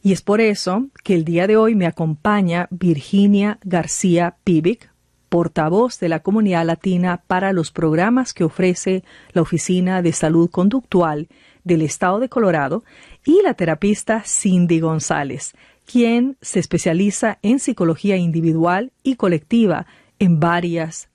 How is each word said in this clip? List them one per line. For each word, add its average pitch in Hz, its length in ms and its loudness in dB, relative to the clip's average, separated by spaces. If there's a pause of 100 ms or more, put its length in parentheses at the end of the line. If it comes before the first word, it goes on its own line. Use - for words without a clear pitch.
Y 196 120 2
es - 100 -4
por 208 180 0
eso 214 460 -2 (160)
que 202 100 -2
el 165 120 2
día 170 200 0
de 214 100 2
hoy 220 200 4
me 185 100 2
acompaña 170 840 -2
Virginia 196 920 2
García 170 800 -2
Pibic, 165 460 0 (400)
portavoz 170 720 0
de 175 100 -2
la 160 120 -2
comunidad 190 440 0
latina 180 640 -2
para 196 260 0
los 165 180 -2
programas 180 600 0
que 175 120 -2
ofrece 180 580 -2 (280)
la 170 120 0
Oficina 185 580 -2
de 170 100 0
Salud 165 380 2
Conductual 175 760 0 (360)
del 170 200 0
Estado 185 360 -2
de 254 100 -4
Colorado, 170 540 0 (420)
y 370 180 4
la 311 100 2
terapista 202 720 -2
Cindy 175 540 2
González, 156 760 -4 (320)
quien 240 560 0
se - 180 -4
especializa 185 840 -2
en 247 160 2
psicología 196 580 -2
individual 170 760 0 (120)
y 269 140 -2
colectiva 180 680 0 (340)
en 170 200 4
varias 170 760 -2